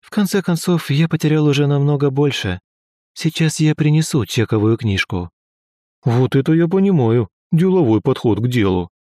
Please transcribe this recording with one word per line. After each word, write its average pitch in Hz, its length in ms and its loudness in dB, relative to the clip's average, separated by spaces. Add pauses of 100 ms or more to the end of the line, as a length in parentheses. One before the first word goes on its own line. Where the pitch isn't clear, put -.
В - 80 -12
конце 202 320 0
концов, 175 480 -2
я 151 180 2
потерял 156 380 0
уже 143 220 2
намного 143 420 2
больше. 131 500 -2 (540)
Сейчас - 460 -2
я 156 160 2
принесу 151 500 0
чековую 110 520 0
книжку". 95 520 -4 (760)
"Вот 123 320 0
это 139 180 2
я 170 140 2
понимаю, 156 600 0 (220)
деловой 165 500 2
подход 117 380 0
к 117 80 -2
делу". 98 420 -2 (140)